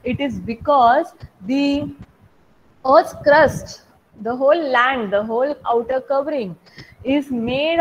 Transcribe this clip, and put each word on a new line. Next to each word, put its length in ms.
It 180
is 180
because 720
the 460
Earth's 280
crust, 580
the 140
whole 240
land, 420
the 100
whole 320
outer 340
covering 540
is 260
made 520